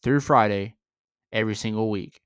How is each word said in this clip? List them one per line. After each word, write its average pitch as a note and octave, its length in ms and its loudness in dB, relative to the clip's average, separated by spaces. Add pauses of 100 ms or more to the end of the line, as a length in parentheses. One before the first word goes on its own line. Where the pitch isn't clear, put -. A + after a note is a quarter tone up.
through C#3 180 2
Friday G#2+ 560 2 (560)
every A2 220 -2
single A2 360 -4
week. - 360 -10